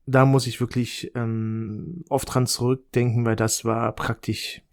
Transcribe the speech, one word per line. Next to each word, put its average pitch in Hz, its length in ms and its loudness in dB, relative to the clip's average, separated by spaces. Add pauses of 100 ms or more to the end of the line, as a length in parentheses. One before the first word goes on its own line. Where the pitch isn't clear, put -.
da 131 180 6
muss 135 200 4
ich 117 140 -6
wirklich, - 560 -4
ähm, 113 920 -6
oft - 240 -2
dran 127 140 4
zurückdenken, 120 800 0
weil 113 120 2
das 113 260 0
war 113 300 0
praktisch, - 680 -6 (120)